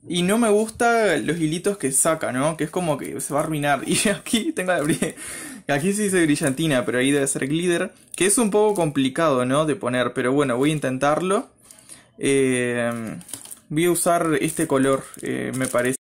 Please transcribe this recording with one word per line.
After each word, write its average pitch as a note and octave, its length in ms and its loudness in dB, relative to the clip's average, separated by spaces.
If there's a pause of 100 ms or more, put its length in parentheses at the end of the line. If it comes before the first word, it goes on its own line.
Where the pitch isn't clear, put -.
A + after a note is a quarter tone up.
y F3 140 -2
no F#3+ 140 2
me A#3 140 2
gusta A3 680 2
los D3 200 -2
hilitos F3 400 -2
que C3+ 140 -2
saca, D#3 400 0
¿no? D3 240 0
Que D#3 80 -2
es - 60 -6
como E3 280 -2
que D#3 220 -8
se - 140 -8
va C#3 40 2
a D#3 60 0
arruinar. D3 380 0
<laughs> - 40 -8
Y F#3 220 0
aquí G#3+ 420 -2
tengo F#3 220 -2
la D#3+ 100 0
bri-, D#3 320 -2 (540)
aquí D3 240 0
sí G#3+ 100 -2
dice F#3 220 2
brillantina, D3 600 2
pero A#2 140 -2
ahí C3+ 140 2
debe C#3 160 2
ser C#3+ 180 -4
glitter, E3+ 460 -2 (240)
que E3+ 100 2
es G3 100 2
un A3+ 140 2
poco G#3 240 4
complicado, C#3+ 720 2
¿no? C#3 200 2
De D3+ 120 0
poner, B2 360 -2
pero B2+ 200 0
bueno, C3+ 240 2
voy C#3+ 140 2
a - 20 0
intentarlo. D3+ 800 0 (680)
Eh, B2 960 0 (520)
voy D#3 160 0
a F3 60 4
usar E3+ 500 2
este D#3+ 260 -2
color, C3+ 380 2 (180)
eh, B2+ 340 -4
me C3 120 -2
parece. B2 280 0 (100)